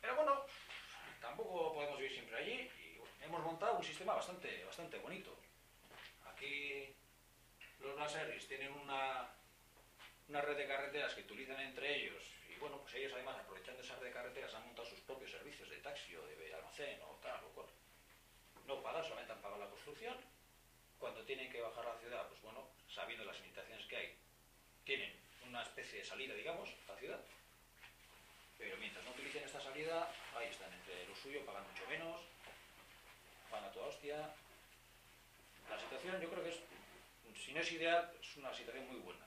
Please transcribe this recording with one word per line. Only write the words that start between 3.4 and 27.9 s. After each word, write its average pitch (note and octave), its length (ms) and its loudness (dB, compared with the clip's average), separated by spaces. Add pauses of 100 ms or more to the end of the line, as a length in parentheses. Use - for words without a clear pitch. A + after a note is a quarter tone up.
montado F3+ 340 8
un - 60 6
sistema F#3 320 4
bastante, - 500 2
bastante - 320 -2
bonito. C#3 400 -4 (880)
Aquí C#3 720 0 (840)
los C#3 160 0
baserris D3 520 2
tienen C#3 260 -2
una, C#3 560 4 (1000)
una D3 140 6
red C#3+ 160 6
de C#3+ 100 4
carreteras C#3 460 4
que - 80 -4
utilizan C3 380 -4
entre C3+ 380 2
ellos - 260 0 (260)
y, - 60 -10
bueno, C#3 260 -2
pues - 140 -8
ellos C3+ 180 0
además, B2+ 240 0
aprovechando - 460 -6
esa B2+ 140 -4
red B2+ 100 -4
de B2 60 -4
carreteras, B2 420 -2
han A#2+ 100 -6
montado A#2+ 240 -4
sus - 120 -10
propios C3 280 -4
servicios - 400 -8
de - 80 -6
taxi - 380 -4
o D#2+ 100 -6
de D#2 300 -6
almacén C3+ 480 -2
o - 180 -10
tal B2+ 240 -2
o - 40 -10
cual. - 180 -6 (1000)
No C3+ 160 2
pagan, D#3+ 220 4
solamente - 300 -2
han - 80 -6
pagado G2+ 200 -2
la - 80 -2
construcción. A#3 480 -4 (800)
Cuando A2+ 280 -2
tienen C3+ 260 0
que A#2+ 100 0
bajar A#2 240 0
a A#2 80 2
la A#2 60 -4
ciudad, A#2 280 -2
pues - 140 -12
bueno, G#2+ 280 -8 (180)
sabiendo A2+ 380 -2
las F2+ 140 -4
limitaciones A2 460 -8
que B2 120 -2
hay, - 200 -2 (680)
tienen A#2+ 300 4 (340)
una A#2+ 140 -2
especie A2+ 380 -4
de F#2+ 60 -6
salida, A2 280 -2
digamos, C3+ 360 0 (180)
a - 60 -6
la - 40 -6
ciudad. - 240 -2 (1400)